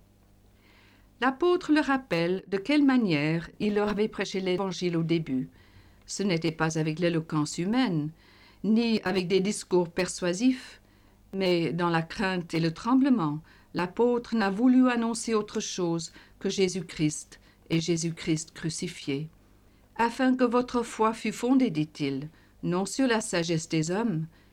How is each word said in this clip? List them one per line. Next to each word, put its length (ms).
L'apôtre 520
le 80
rappelle 640
de 120
quelle 260
manière 760
il 160
leur 140
avait 180
prêché 340
l'évangile 560
au 60
début. 460
Ce 160
n'était 300
pas 260
avec 220
l'éloquence 580
humaine, 520
ni 400
avec 240
des 140
discours 480
persuasifs, 920
mais 400
dans 180
la 120
crainte 520
et 60
le 120
tremblement, 680
l'apôtre 600
n'a 140
voulu 380
annoncer 460
autre 240
chose 540
que 100
Jésus-Christ 920
et 120
Jésus-Christ 720
crucifié. « 760
Afin 360
que 80
votre 400
foi 280
fût 200
fondée, 380
dit-il, 580
non 240
sur 220
la 120
sagesse 480
des 220
hommes, 360